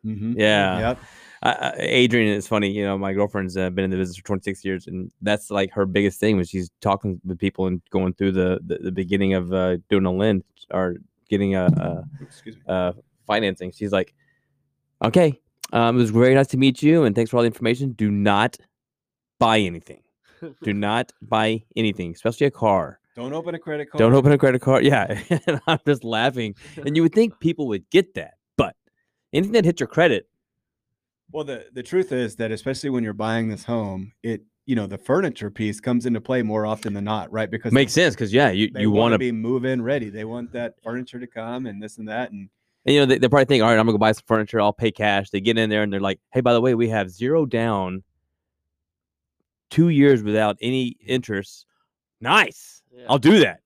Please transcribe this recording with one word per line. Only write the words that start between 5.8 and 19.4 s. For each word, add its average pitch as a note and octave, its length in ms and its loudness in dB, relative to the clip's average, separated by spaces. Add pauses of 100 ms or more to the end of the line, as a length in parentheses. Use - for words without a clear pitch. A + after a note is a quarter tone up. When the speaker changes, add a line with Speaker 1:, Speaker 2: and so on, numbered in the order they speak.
Speaker 2:
biggest G2 340 0
thing G#2+ 180 2
when F2+ 80 0
she's F2+ 260 -8 (100)
talking G2 420 -2
with F2+ 140 -8
people F#2+ 300 -2
and F#2 140 -4 (100)
going F#2 220 -2
through G2 180 -2
the, F#2 340 0
the, F2 140 -6
the F2 120 -8
beginning F#2+ 440 -2
of, F2+ 180 -4
uh, F#2 240 0 (120)
doing F#2+ 160 2
a F2+ 60 0
lend G2 320 0 (280)
or F2+ 240 -2 (340)
getting G2 260 0
a, F#2 100 -2
a, F2 380 0 (200)
Speaker 1:
Excuse - 320 -20
me. - 120 -20
Speaker 2:
a F2+ 260 -2 (340)
financing. G2 440 -4
She's G2+ 200 -6
like, F#2+ 220 -2 (920)
"Okay, D3 360 2 (340)
um, A#2 240 2
it - 20 2
was A#2 120 2
very B2 220 4
nice C#3 140 4
to B2+ 100 -4
meet C3 240 2
you, D#3 220 4
and G#2 120 2
thanks A2+ 160 0
for B2 60 0
all A#2+ 60 4
the A#2 40 2
information. B2 460 -2
Do G#2 160 0
not G2+ 480 0 (800)
buy A2+ 200 4